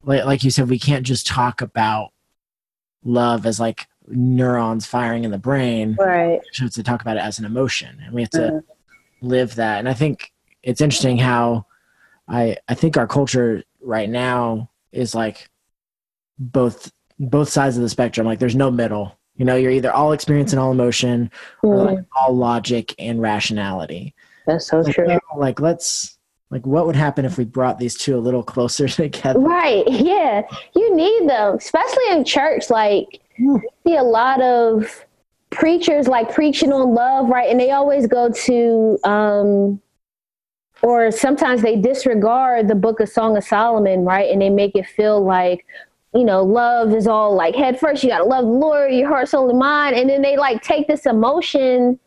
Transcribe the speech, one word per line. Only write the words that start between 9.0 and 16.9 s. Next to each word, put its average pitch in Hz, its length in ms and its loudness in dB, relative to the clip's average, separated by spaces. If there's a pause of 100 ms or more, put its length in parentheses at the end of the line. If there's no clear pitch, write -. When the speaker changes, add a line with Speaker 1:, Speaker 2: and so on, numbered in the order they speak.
Speaker 1:
live 123 340 -2
that. 110 220 -2
And 120 100 -4
I 131 60 -2
think - 380 -4 (300)
it's 127 180 -6
interesting 131 380 0
how 120 480 0 (640)
I, 117 280 -2 (120)
I 123 60 -2
think 160 220 0
our 120 100 2
culture 120 560 -2 (180)
right 110 280 -6
now 120 640 -4 (220)
is, 123 220 -6
like, 110 340 -6 (920)
both, 123 520 -4 (280)